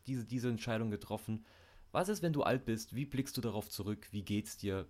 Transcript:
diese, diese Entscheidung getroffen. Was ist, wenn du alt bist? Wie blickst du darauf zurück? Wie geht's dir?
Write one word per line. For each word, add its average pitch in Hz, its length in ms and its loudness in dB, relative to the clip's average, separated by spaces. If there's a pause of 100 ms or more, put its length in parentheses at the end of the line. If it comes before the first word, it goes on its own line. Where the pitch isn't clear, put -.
diese, 127 180 -2
diese 120 240 0
Entscheidung 113 420 0
getroffen. 104 540 -2 (460)
Was - 180 4
ist, 214 140 0
wenn 170 100 4
du 143 100 4
alt 131 220 4
bist? 110 300 0
Wie 139 100 0
blickst 131 320 -2
du 120 40 0
darauf 107 280 -2
zurück? 104 420 -4
Wie 104 120 -2
geht's 101 340 -2
dir? 95 320 -2